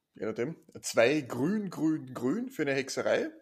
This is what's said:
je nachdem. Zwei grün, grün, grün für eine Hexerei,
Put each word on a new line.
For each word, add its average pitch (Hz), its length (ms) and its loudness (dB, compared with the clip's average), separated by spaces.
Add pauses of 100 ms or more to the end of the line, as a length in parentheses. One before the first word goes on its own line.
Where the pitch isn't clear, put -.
(140)
je - 120 -6
nachdem. 117 300 -4 (240)
Zwei 131 400 4
grün, 160 500 -2
grün, 143 440 -2
grün 180 360 0
für - 120 -4
eine 139 120 0
Hexerei, 135 560 0 (120)